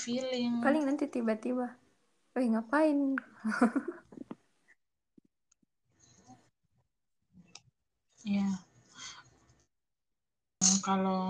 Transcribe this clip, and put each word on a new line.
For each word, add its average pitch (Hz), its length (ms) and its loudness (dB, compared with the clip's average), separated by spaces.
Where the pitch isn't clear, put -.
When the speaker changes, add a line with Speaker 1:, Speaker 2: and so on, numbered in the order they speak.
Speaker 1:
feeling. 247 480 -2
Speaker 2:
paling 294 200 4
nanti 285 240 0
tiba-tiba, 240 580 -2
"Weh, 254 160 0
ngapain?" 277 640 2
<laughs> - 640 0
Speaker 1:
Iya. 202 220 2
Kalau 190 440 2